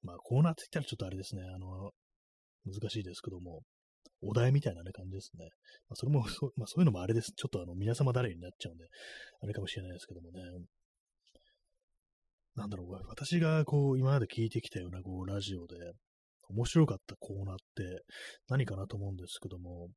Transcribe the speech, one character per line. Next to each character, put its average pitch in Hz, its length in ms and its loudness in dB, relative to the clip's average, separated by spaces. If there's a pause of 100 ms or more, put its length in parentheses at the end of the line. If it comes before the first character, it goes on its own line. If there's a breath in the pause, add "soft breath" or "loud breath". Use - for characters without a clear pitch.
ま 87 120 -10
あ、 - 100 -14
コ 123 160 4
ー - 20 10
ナ 165 100 8
ー - 20 -
っ - 20 -2
て - 80 -14
言 - 40 -16
っ - 40 -18
た 170 80 0
ら 139 60 -4
ち - 80 -4
ょ - 20 -4
っ - 20 -14
と 101 80 -4
あ 92 40 -4
れ 95 80 -6
で 95 80 -6
す - 100 -8
ね。 95 80 -6
あ 92 160 -8
の、 92 320 -8 (720)
難 101 240 -4
し 113 120 -2
い - 20 -2
で 90 100 -8
す - 60 -12
け - 120 -6
ど 90 100 -8
も、 82 220 -12 (580)
お 127 100 -2
題 123 220 8
み 143 80 6
た - 100 0
い - 40 -6
な 85 80 -10
ね、 95 100 -8
感 95 140 -10
じ 92 40 -8
で 95 100 -6
す - 160 -18
ね。 82 120 -14 (400 loud breath)
ま - 40 -8
あ、 - 20 -10
そ - 100 -2
れ 143 80 6
も、 127 160 6
そ-、 - 260 -2
ま 123 80 -2
あ、 - 40 -6
そ - 100 -6
う - 20 2
い 180 40 10
う - 20 10
の 131 80 8
も 92 80 0
あ 92 60 -2
れ 113 60 4
で 113 80 4
す。 - 140 -6
ち - 80 -10
ょ - 40 -2
っ - 20 -2
と 95 120 -2
あ 87 40 -6
の、 87 100 -8
皆 101 180 2
様 127 200 4
誰 120 200 2
に 85 60 -12
な 85 80 -10
っ - 100 -12
ち - 100 -10
ゃ - 20 -6
う - 60 -16
ん - 20 -18
で、 - 80 -20 (560 loud breath)
あ - 40 -6
れ 104 80 -2
か - 60 -2
も 98 80 -4
し - 80 -6
れ 95 80 -6
な 90 60 -8
い - 20 -8
で 90 80 -10
す - 60 -16
け - 80 -16
ど 87 80 -14
も 85 100 -18
ね。 92 80 -12 (2250 soft breath)
な 107 120 -4
ん - 20 -4
だ 101 80 -4
ろ 90 80 -8
う、 90 60 -10 (180)
私 165 320 2
が 160 240 6
こ 143 260 6
う、 131 80 6
今 131 120 6
ま 139 100 6
で 110 60 0
聞 113 180 2
い 113 40 4
て 117 120 0
き - 80 -10
た 107 100 -4
よ 90 80 -6
う 90 40 -6
な 92 100 -6
こ 92 180 -6
う、 92 60 -4
ラ 98 160 -2
ジ 95 160 -4
オ 87 100 -10
で、 87 80 -16 (720)
面 107 180 0
白 160 200 6
か 107 100 0
っ - 100 -8
た - 140 -12
コ 98 220 -8
ー 98 40 -4
ナ 98 60 -4
ー 95 40 -6
っ - 20 -10 (180)
て 92 280 -6 (440 loud breath)
何 127 180 4
か 101 120 -4
な 98 100 -4
と - 80 -8
思 98 140 -4
う - 20 -4
ん 95 60 -4
で 90 100 -10
す - 140 -10
け 95 80 -8
ど 92 100 -10
も 87 380 -10